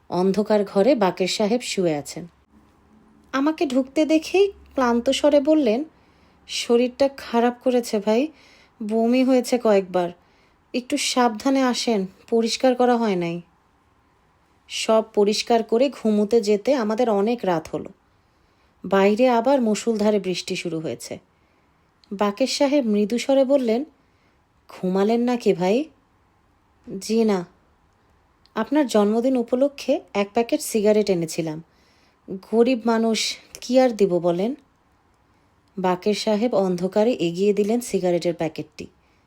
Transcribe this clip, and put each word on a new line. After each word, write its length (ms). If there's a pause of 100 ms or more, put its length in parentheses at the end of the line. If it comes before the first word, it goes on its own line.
অন্ধকার 560
ঘরে 300
বাকের 320
সাহেব 340
শুয়ে 340
আছেন। 320 (1040)
আমাকে 340
ঢুকতে 380
দেখেই 480 (200)
ক্লান্ত 380
স্বরে 300
বললেন, 440 (640)
"শরীরটা 640
খারাপ 560
করেছে 340
ভাই, 300 (540)
বমি 420
হয়েছে 340
কয়েকবার, 520 (640)
একটু 220
সাবধানে 680
আসেন, 440 (220)
পরিষ্কার 460
করা 220
হয় 200
নাই।" 240 (1300)
সব 360 (100)
পরিষ্কার 480
করে 260
ঘুমোতে 520
যেতে 340
আমাদের 360
অনেক 320
রাত 300
হলো। 180 (920)
বাইরে 440
আবার 320
মুষলধারে 600
বৃষ্টি 360
শুরু 240
হয়েছে। 380 (960)
বাকের 340
সাহেব 380
মৃদু 340
স্বরে 260
বললেন, 400 (840)
"ঘুমালেন 520
নাকি 320
ভাই?" 320 (1120)
"জি 260
না।" 220 (1080)
"আপনার 320
জন্মদিন 500
উপলক্ষে 640 (140)
এক 180
প্যাকেট 280
সিগারেট 500
এনেছিলাম। 520 (680)
গরিব 540
মানুষ, 520 (240)
কি 200
আর 100
দিব 280
বলেন?" 360 (1200)
বাকের 360
সাহেব 400
অন্ধকারে 580
এগিয়ে 420
দিলেন 260
সিগারেটের 540
প্যাকেটটি। 520 (400)